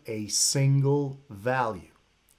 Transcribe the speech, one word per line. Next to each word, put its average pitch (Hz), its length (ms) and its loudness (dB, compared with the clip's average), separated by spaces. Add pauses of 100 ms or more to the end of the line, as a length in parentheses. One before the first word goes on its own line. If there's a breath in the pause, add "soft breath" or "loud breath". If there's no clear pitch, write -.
a 107 220 -8
single 139 920 2 (100)
value. 110 600 -4 (480)